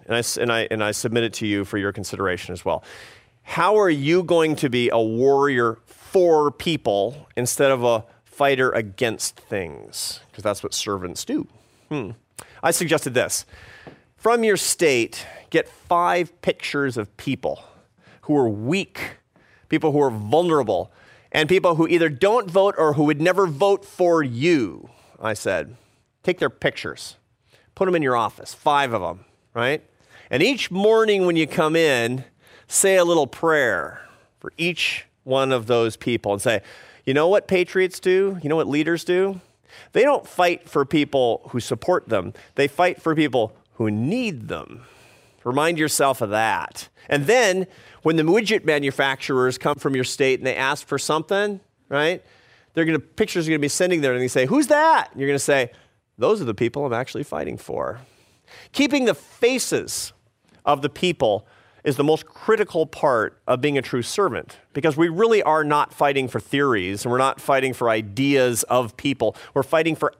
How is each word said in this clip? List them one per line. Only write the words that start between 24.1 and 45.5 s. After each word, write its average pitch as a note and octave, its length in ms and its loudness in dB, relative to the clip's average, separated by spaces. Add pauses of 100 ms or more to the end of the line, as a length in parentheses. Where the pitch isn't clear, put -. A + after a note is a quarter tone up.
you, A#2+ 680 -2 (300)
I A2 140 -4
said. F#2+ 420 -4 (460)
Take F3+ 160 -2
their C#3+ 120 -2
pictures. - 680 -8 (580)
Put F#3+ 140 -2
'em F3+ 60 0
in E3 80 -2
your C3 140 0
office, - 380 -6
five C#3+ 380 0
of G#2 100 -2
'em, F2 220 -8 (300)
right? B2+ 280 -2 (480)
And B2+ 120 0
each A#3+ 280 0
morning G#3 560 2
when E3+ 100 2
you D#3+ 100 2
come D#3+ 300 0
in, C3 480 0 (420)
say F#3+ 300 2
a F3+ 80 6
little E3 220 2
prayer A#2+ 720 0 (400)
for - 160 -14
each - 500 -4 (180)
one C3 280 0
of A#2 140 -2
those A#2 300 0
people A2+ 360 -2
and G2 80 -2
say, A2+ 220 0 (420)
"You C3+ 80 -2
know D3+ 160 2
what G3 180 2
patriots F#3 540 0
do? F#3+ 420 0
You D3+ 60 -6
know D#3 80 0
what D#3 100 0
leaders D#3 380 -2
do? F#3 360 0 (520)
They G3 100 4
don't C#4 240 2
fight F3+ 420 0
for C#3+ 180 0
people C3+ 640 0
who B2 100 -4
support - 480 -2
them. G#2 240 -2 (220)
They C#3 140 2
fight F3 320 0
for D#3+ 140 -2
people B2+ 400 0 (200)
who A2 160 0
need C#3 580 -4
them." E2+ 340 -12 (640)
Remind D3+ 340 0